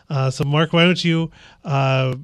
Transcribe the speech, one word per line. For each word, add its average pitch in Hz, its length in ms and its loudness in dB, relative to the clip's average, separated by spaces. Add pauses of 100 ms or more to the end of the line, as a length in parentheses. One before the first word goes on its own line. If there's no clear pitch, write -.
Uh, 135 220 -2
so 151 120 -4
Mark, 151 300 0
why 170 100 4
don't 175 200 2
you, 165 280 0 (320)
uh, 135 600 0